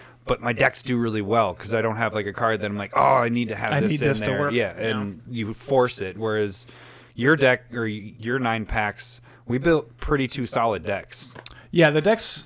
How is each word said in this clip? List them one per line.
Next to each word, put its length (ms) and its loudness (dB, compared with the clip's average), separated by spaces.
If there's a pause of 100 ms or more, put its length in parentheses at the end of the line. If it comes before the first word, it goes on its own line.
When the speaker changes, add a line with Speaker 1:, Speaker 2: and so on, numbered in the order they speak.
(280)
Speaker 1:
But 120 0
my 140 -2
decks 300 2
do 160 0
really 240 0
well 320 2
'cause 180 -8
I 80 2
don't 140 0
have, 180 -2
like, 140 -2
a 60 -6
card 280 0
that 80 -2
I'm 80 -4
like, 180 -6
"Oh, 60 4
I 280 4
need 180 0
to 80 -6
have 180 -2
Speaker 2:
I 60 2
Speaker 1:
this 140 2
Speaker 2:
need 100 -2
Speaker 1:
in 60 4
Speaker 2:
this 100 0
to 80 -2
Speaker 1:
there." 120 0
Speaker 2:
work. 140 0
Speaker 1:
Yeah, 260 0
Speaker 2:
Yeah. 80 -2 (120)
Speaker 1:
and 280 -8
you 280 -4
force 440 2
it. 160 -6
Whereas 520 -2 (480)
your 200 4
deck 380 2
or 140 -4
your 500 -6
nine 300 -2
packs, 520 -4 (280)
we 100 0
built 400 0
pretty 300 -2
two 180 -6
solid 400 0
decks. 500 -8 (360)
Speaker 2:
Yeah, 180 6
the 120 2
decks 440 0